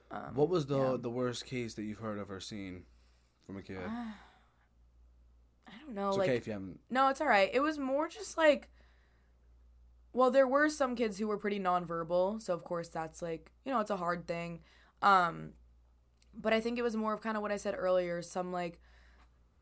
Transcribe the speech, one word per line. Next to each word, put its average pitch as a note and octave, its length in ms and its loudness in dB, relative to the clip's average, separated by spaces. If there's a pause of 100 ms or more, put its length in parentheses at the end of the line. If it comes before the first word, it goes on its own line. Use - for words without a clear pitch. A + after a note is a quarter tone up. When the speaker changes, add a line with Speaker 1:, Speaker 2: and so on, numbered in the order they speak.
(120)
Speaker 1:
Um, - 240 -10
Speaker 2:
What D3 140 4
was E3+ 160 0
the, C#3 120 -2
Speaker 1:
yeah. C3 200 2
Speaker 2:
the A#2+ 120 -6
worst B2 360 -4
case A#2+ 300 -6
that G#2+ 80 -6
you've G#2+ 160 -8
heard G#2+ 200 -6
of G2 100 -10
or F#2+ 120 -10
seen F#2 440 -12 (600)
from G2 120 -12
a F#2+ 60 -10
kid? F#3+ 140 -12
Speaker 1:
Uh, A3+ 340 -8 (1600)
I - 40 -20 (100)
don't D4+ 120 -14
know, G3 160 -2
Speaker 2:
It's G3 80 2
Speaker 1:
like, F#3+ 120 4
Speaker 2:
okay B2 80 4
if A2 100 -4
you G#2+ 60 -4
haven't. F#2+ 260 -8 (100)
Speaker 1:
No, C4 200 4
it's C4+ 120 -2
all D4+ 60 0
right. G3+ 260 6
It B3 60 4
was D4+ 180 0
more C#4 300 0
just, G4 300 -6
like, D#4 320 6 (1400)
well, B3 180 6
there C4+ 160 6
were D4 220 4
some C4 260 0
kids G#3+ 240 -2
who G#3+ 80 -2
were G#3 100 -2
pretty G#3 220 -2
nonverbal, F3+ 840 0
so F3+ 120 -2
of E3+ 100 -4
course E3+ 260 -6
that's, D#3+ 320 -8
like, E3 300 -8 (120)
you C4+ 80 -6
know, A#3+ 80 0
it's G#3+ 120 -2
a G3 60 -2
hard F3 300 -4
thing. E3+ 340 -6 (420)
Um, E3 500 4 (800)
but A3 200 0
I A3+ 80 4
think A#3 180 -2
it - 20 -2
was A#3 140 0
more G#3+ 180 0
of G#3+ 80 -6
kinda G#3+ 180 -4
what G#3 120 -4
I G#3 60 0
said G3 200 -2
earlier, F3+ 460 2
some, F3+ 280 -4
like, F3 280 -6 (840)